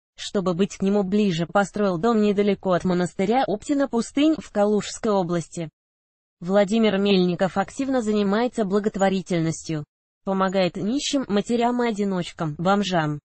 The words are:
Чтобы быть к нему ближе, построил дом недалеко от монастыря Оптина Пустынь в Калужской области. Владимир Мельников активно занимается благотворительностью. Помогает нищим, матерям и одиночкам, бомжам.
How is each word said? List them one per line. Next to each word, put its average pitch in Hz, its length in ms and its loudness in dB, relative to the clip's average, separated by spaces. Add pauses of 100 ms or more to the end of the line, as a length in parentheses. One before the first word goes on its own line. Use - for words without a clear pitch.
(180)
Чтобы 185 360 -2
быть 185 240 -2
к - 40 -6
нему 202 220 2
ближе, 185 420 0
построил 202 520 0
дом 220 240 2
недалеко 202 500 2
от 175 140 2
монастыря 185 600 0
Оптина 277 440 -2
Пустынь 285 480 0
в - 140 -14
Калужской 208 600 0
области. 175 580 -2 (680)
Владимир 202 580 2
Мельников 190 600 2
активно 262 440 -2
занимается 214 600 0
благотворительностью. 185 1200 -2 (400)
Помогает 190 520 0
нищим, 254 520 -2
матерям 240 560 0
и 240 60 0
одиночкам, 185 720 -4
бомжам. 175 680 0